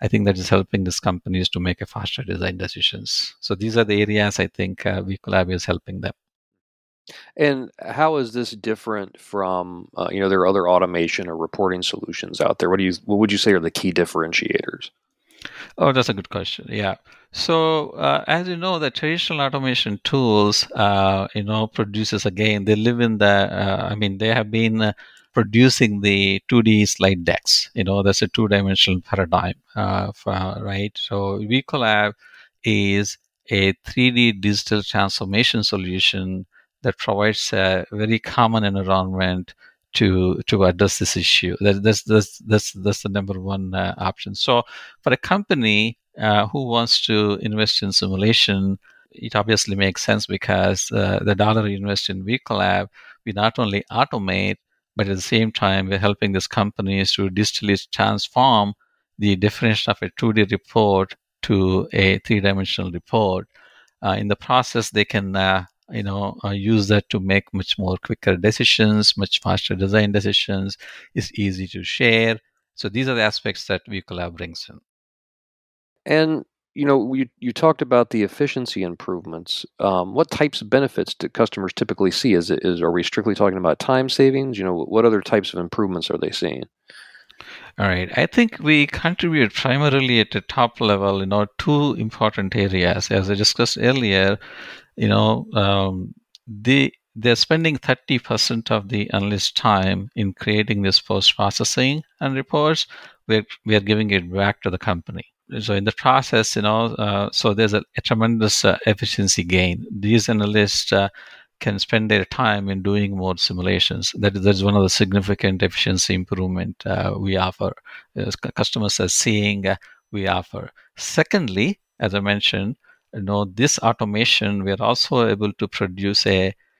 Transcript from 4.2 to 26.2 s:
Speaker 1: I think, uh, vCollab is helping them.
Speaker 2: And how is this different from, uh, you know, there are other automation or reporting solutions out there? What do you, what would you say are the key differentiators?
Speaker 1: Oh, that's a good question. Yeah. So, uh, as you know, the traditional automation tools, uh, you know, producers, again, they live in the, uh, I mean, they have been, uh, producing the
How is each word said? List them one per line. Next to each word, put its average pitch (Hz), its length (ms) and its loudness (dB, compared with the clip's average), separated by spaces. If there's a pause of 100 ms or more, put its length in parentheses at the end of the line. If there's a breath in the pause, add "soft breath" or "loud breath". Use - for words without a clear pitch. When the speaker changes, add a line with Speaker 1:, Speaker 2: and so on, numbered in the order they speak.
Speaker 1:
I 92 80 0
think, 95 400 -6
uh, 95 160 -2
vCollab 92 500 -2
is 87 120 -4
helping 90 360 -6
them. 92 120 -6 (1200 loud breath)
Speaker 2:
And 139 340 0 (120)
how 147 340 0
is 120 160 -2
this 120 200 -6
different 107 680 -6
from, 90 800 -4
uh, 87 120 -2
you 98 120 -4
know, 98 80 2
there 95 100 4
are 90 80 6
other 92 220 4
automation 90 580 2
or 85 80 -8
reporting 90 480 -4
solutions - 560 -8
out - 200 0
there? 87 100 0
What 92 80 2
do 95 80 2
you, 92 80 0 (100)
what 104 160 0
would 107 120 4
you 104 60 0
say 104 140 2
are 92 80 4
the 82 100 -4
key - 220 -4
differentiators? - 1000 -2 (880 loud breath)
Speaker 1:
Oh, 151 140 4
that's 131 160 2
a 123 60 0
good 98 160 -10
question. - 400 -8
Yeah. 104 260 -4 (380 soft breath)
So, 160 560 0
uh, 143 380 0
as 175 200 0
you 180 80 -6
know, 175 240 -4
the 147 100 -2
traditional 156 520 -4
automation 131 640 -2
tools, 107 640 2
uh, 98 640 2
you 107 80 -4
know, 110 240 -2
producers, 104 580 -4
again, 104 380 0
they 107 120 4
live 120 260 2
in 113 160 2
the, 104 80 4
uh, 98 680 2
I 101 40 -4
mean, 101 220 -2
they 110 120 0
have 113 200 0
been, 110 320 0
uh, 107 120 0 (400 loud breath)
producing 110 680 4
the 98 480 2